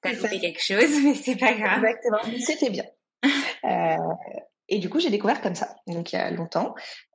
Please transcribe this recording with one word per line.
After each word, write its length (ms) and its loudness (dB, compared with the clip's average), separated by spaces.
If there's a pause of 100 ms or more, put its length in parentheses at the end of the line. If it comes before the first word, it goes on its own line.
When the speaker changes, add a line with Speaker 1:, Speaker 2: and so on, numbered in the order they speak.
Speaker 1:
t'as 80 -2
Speaker 2:
C'est 80 -2
Speaker 1:
loupé 180 -2
Speaker 2:
ça. 60 -4
Speaker 1:
quelque 200 -4
chose, 380 4
<laughs> 60 4
mais 80 6
c'est 240 -2
pas 160 4
grave. » 320 2
Speaker 2:
Exactement, 340 2 (100)
mais 120 -6
c'était 280 0
bien. 140 -4 (800)
Euh... 320 2 (760)
Et 100 2
du 100 -2
coup, 100 0
j'ai 100 2
découvert 300 2
comme 160 -2
ça, 220 -8 (100)
donc 240 -6
il 60 0
y 20 -2
a 100 -2
longtemps. 460 -2 (400)